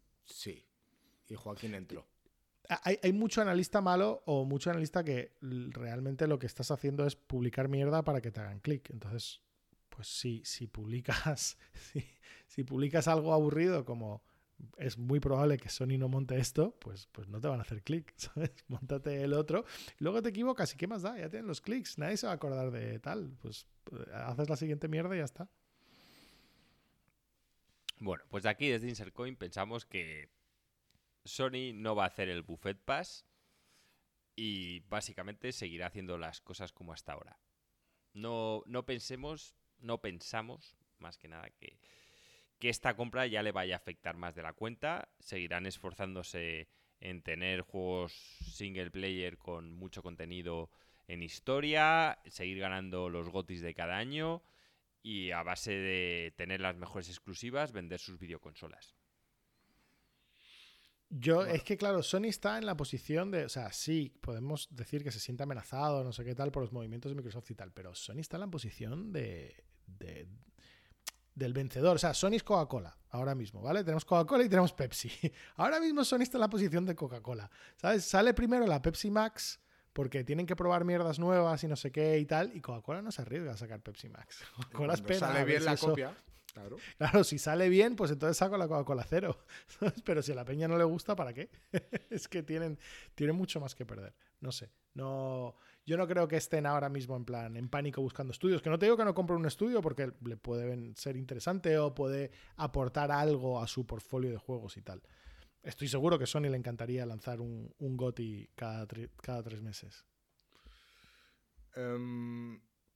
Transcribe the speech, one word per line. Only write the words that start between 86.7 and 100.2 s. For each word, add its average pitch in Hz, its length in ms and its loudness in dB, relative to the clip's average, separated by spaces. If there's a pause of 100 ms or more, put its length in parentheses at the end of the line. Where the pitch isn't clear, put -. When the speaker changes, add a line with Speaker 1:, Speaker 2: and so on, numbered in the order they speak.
Speaker 2:
Claro, 180 260 8
si 151 160 0
sale 170 300 4
bien, 214 260 8
pues 180 160 2
entonces 151 260 2
saco 196 200 4
la 175 100 2
Coca-Cola 143 400 0
Cero, - 380 0 (140)
<laughs> - 80 -20
¿sabes? - 360 -2
Pero 156 180 2
si 139 120 0
a - 20 -2
la 123 80 -4
peña 147 240 0
no 165 100 4
le 170 60 8
gusta, 170 320 4
¿para 135 180 -2
qué? 147 160 -8 (220)
<laughs> - 380 -2
Es - 180 -6
que 170 160 -2
tienen, 160 340 -2 (360)
tienen 156 240 2
mucho 180 240 -2
más 139 140 -6
que 123 100 -8
perder. 104 280 -12 (280)
No 131 100 -4
sé, 110 180 -8 (240)
no, 135 600 -4 (300)
yo 160 120 2
no 180 100 6
creo 175 200 6
que 156 100 2
estén 151 280 2
ahora 143 240 4
mismo 131 260 -4
en 123 100 -4
plan, 117 300 -4
en 123 140 -4
pánico 143 320 0
buscando 131 320 -2
estudios, 180 280 2
que 165 80 0
no 165 80 4
te 175 80 4
digo 226 120 8
que 220 80 4
no 196 100 4
compren 175 240 2
un 165 80 2
estudio 220 340 2
porque 139 300 0 (140)